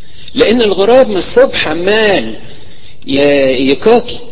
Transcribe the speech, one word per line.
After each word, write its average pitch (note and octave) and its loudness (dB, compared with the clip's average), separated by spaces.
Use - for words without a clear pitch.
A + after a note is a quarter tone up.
لأن G3 2
الغراب G#3+ 2
من G3+ -4
الصبح A3+ 0
عمال F3 0
ي-، C3+ 2
يكاكي"، A3 0